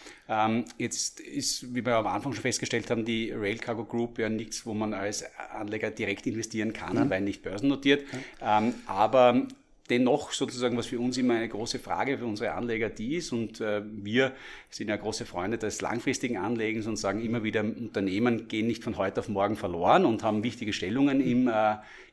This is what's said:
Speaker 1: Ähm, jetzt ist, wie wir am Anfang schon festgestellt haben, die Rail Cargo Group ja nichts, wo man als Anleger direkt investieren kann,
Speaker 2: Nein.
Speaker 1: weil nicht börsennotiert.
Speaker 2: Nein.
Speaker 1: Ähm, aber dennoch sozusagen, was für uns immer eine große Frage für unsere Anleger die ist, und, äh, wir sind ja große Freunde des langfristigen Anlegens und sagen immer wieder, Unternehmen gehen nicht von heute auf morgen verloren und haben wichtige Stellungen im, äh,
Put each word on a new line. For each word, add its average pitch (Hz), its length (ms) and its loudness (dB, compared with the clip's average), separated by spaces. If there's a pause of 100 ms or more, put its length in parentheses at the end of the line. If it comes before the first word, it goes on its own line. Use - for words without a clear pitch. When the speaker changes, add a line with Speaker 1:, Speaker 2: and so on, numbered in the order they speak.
(280)
Speaker 1:
Ähm, 110 380 2 (120)
jetzt - 440 -6
ist, 131 520 -6
wie 123 120 -4
wir 123 100 4
am 110 120 2
Anfang 104 260 -2
schon 104 80 -6
festgestellt 117 500 -2
haben, 113 140 0
die 113 260 -2
Rail 110 280 -2
Cargo 113 260 -6
Group 120 340 -4
ja 110 80 0
nichts, - 380 -6
wo 113 80 -6
man 107 200 -2
als 101 300 -4 (300)
Anleger 107 360 -4
direkt 101 380 -4
investieren 110 460 -2
kann, - 220 -6
Speaker 2:
Nein. 95 140 4
Speaker 1:
weil 95 120 2
nicht 98 220 -4
börsennotiert. 139 600 2 (380)
Speaker 2:
Nein. 110 240 6
Speaker 1:
Ähm, 120 80 2 (140)
aber 120 600 6 (420)
dennoch 127 440 2
sozusagen, 123 420 -2
was 117 120 -2
für 120 120 -4
uns 127 180 0
immer 127 180 4
eine 113 120 -2
große 113 320 -6
Frage 113 380 -2
für 117 80 -8
unsere 104 260 -2
Anleger 113 380 -2
die 113 260 -6
ist, 170 160 -6
und, 113 300 -4
äh, 104 240 -2
wir 110 480 0 (360)
sind - 200 -6
ja 104 80 0
große 104 280 -4
Freunde 98 320 -4
des 104 220 -4
langfristigen 120 560 -2
Anlegens 110 520 -2
und 110 100 -2
sagen 104 260 0
immer 113 220 -2
wieder, 110 160 2
Unternehmen 110 880 0
gehen 110 180 0
nicht 117 160 -2
von 113 140 -4
heute 98 240 0
auf - 80 -8
morgen 104 260 2
verloren 98 480 4
und 107 200 2
haben 107 200 2
wichtige 110 300 -4
Stellungen 135 480 2
im, 127 260 4
äh, 107 280 4 (380)